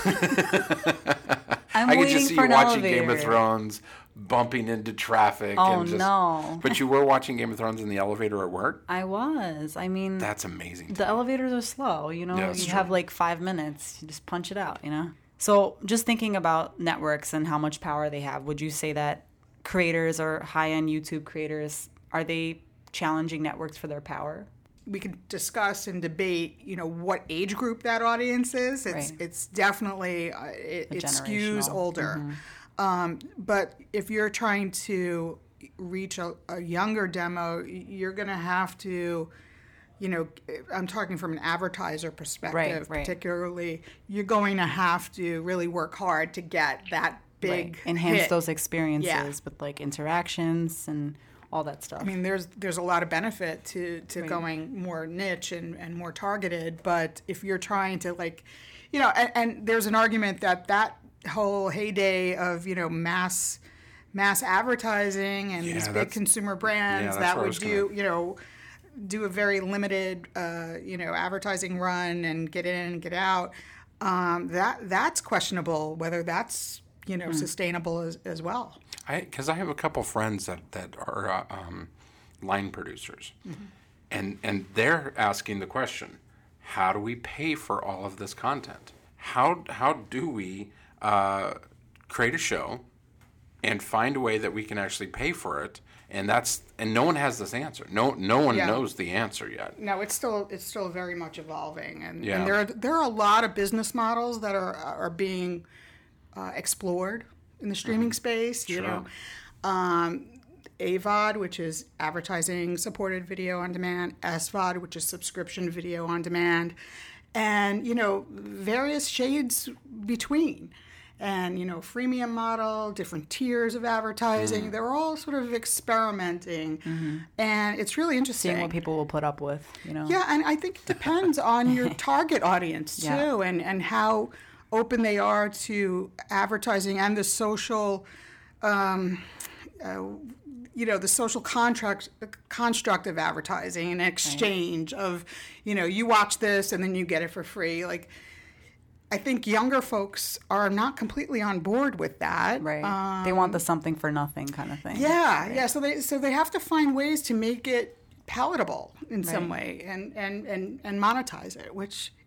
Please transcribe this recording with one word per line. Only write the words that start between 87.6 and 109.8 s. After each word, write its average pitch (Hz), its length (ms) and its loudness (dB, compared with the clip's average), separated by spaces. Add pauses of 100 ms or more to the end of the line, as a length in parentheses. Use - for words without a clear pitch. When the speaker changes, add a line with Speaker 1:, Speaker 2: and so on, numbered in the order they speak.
Speaker 1:
all 98 220 -4
of 95 100 -10
this 95 160 -10
content? - 600 -6 (240)
How, 160 520 2
how 131 400 0
do 123 220 -4
we, 98 400 -6 (320)
uh, 98 520 2 (540)
create 123 260 2
a 170 40 -2
show 95 420 -2 (840)
and 107 200 0
find 120 340 2
a 135 40 -2
way 110 180 2
that 101 160 -2
we 107 100 -4
can 107 140 -6
actually 95 300 -4
pay 135 240 -4
for 76 300 -6
it?" - 180 -12 (300)
And 98 180 -4
that's, - 340 2 (160)
and 110 160 0
no 120 80 6
one 160 140 4
has 139 220 0
this 101 140 -8
answer. 135 380 -8
No, 117 220 4
no 98 260 4
one 135 180 6
Speaker 3:
Yeah. 90 100 4
Speaker 1:
knows 113 280 0
the 87 160 -4
answer 101 400 -2
yet. 50 300 -10
Speaker 3:
No, 196 200 -2
it's 208 140 -4
still, 208 360 -2
it's 190 140 -10
still 196 240 -6
very 180 260 -6
much 170 240 -10
evolving, 156 680 -10
and, 170 200 -8
Speaker 1:
Yeah. 190 140 2
Speaker 3:
and 175 80 2
there 196 80 4
are, 208 100 4
there 240 300 -2
are 330 100 4
a 254 40 2
lot 214 360 6
of 214 100 -2
business 208 400 0
models 233 460 0
that 202 140 -2
are, 190 200 -2
are 170 360 -4
being, 180 560 -2 (720)
uh, - 180 -8
explored 185 680 -2 (360)
in 208 80 -6
the 196 60 -4
streaming 226 360 0
Speaker 1:
Mm-hmm. - 20 -2
Speaker 3:
space. 233 560 -2
You 180 80 -2
Speaker 1:
Sure. 185 100 -4
Speaker 3:
know, 180 180 -4 (640)
um, 175 580 2 (520)